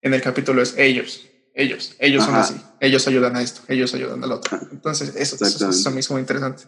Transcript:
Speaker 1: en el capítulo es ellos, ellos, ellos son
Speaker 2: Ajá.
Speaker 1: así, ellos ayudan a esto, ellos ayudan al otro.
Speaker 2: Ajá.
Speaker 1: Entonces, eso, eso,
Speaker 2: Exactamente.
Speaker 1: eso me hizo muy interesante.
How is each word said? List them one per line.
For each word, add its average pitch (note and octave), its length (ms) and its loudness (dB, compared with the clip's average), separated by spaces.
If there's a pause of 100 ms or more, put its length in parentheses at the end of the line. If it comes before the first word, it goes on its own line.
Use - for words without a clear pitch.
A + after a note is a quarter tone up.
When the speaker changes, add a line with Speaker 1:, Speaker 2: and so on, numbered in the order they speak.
Speaker 1:
en C3+ 120 2
el C3 80 2
capítulo C3+ 400 2
es B2 160 0
ellos, C3+ 500 2 (280)
ellos, C3+ 440 -4
ellos C3+ 240 4
son C3+ 120 2
Speaker 2:
Ajá. A2 80 4
Speaker 1:
así, C#2+ 120 -2 (240)
ellos C3 280 2
ayudan B2 280 2
a B2 60 -2
esto, - 260 -6
ellos B2+ 280 0
ayudan B2+ 280 -6
al C3 80 -2
otro. - 260 -6
Speaker 2:
Ajá. - 140 -10
Speaker 1:
Entonces, D3 380 -6
eso, - 260 -4
eso, G#2 100 0
Speaker 2:
Exactamente. G2 340 2
Speaker 1:
eso C3 120 0
me C3 80 -4
hizo C3 140 -4
muy C3+ 80 -2
interesante. C3 460 -4